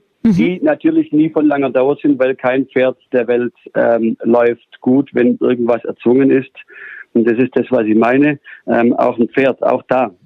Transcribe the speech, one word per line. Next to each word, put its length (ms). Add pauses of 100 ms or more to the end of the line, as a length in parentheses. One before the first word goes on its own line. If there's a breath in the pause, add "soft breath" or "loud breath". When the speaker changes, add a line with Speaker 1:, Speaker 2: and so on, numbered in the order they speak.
(220)
Speaker 1:
Mhm. 100
Speaker 2:
die 280
natürlich 500
nie 180
von 160
langer 240
Dauer 320
sind, 180
weil 160
kein 320
Pferd 300 (160)
der 140
Welt, 260 (220)
ähm, 480
läuft 580
gut, 320
wenn 260
irgendwas 460
erzwungen 440
ist. 220 (600 loud breath)
Und 120
das 140
ist 160
das, 160
was 140
ich 100
meine. 440 (280 loud breath)
Ähm, 260
auch 240
ein 120
Pferd, 340
auch 240
da. 240 (140)